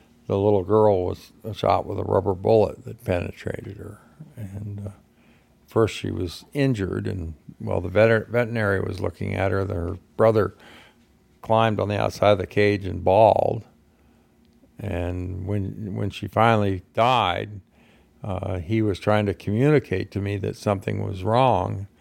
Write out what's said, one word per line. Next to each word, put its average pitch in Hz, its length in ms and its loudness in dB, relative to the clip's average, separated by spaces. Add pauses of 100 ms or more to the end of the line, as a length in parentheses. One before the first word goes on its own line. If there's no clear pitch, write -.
(260)
the 101 100 0
little 101 280 2
girl 104 400 4
was 92 260 -8 (220)
shot 95 340 0
with 98 140 -6
a - 20 -6
rubber 98 320 0
bullet 104 520 2
that 110 180 -14
penetrated - 720 -6
her. 101 240 -16 (340)
And, 101 540 -10
uh, - 20 -8 (800)
first 113 260 2
she 98 160 -8
was 92 420 -8
injured, 104 540 -2
and 87 280 -6 (260)
while 101 200 -2
the 90 80 2
veter-, 110 400 4
veterinary 110 520 0
was 95 180 -6
looking 98 380 -6
at 98 160 0
her, 98 120 -2
her 90 320 -4 (200)
brother 110 400 4 (840)
climbed 110 380 2
on 101 80 0
the 104 100 -2
outside 104 360 2
of 98 60 4
the 95 100 -6
cage 104 360 2
and 90 200 -8
bawled. 104 580 4 (1120)
And 90 680 -6
when, 101 480 -4
when 107 160 -4
she - 160 -8
finally 104 560 4 (120)
died, 104 680 0 (640)
uh, 95 340 -6
he 107 240 -2
was 101 160 -2
trying 107 280 2
to 95 80 -2
communicate 107 760 0
to 101 100 -4
me 101 180 -4
that 101 180 -6
something 101 500 -2
was 95 160 -8
wrong, 104 640 0 (140)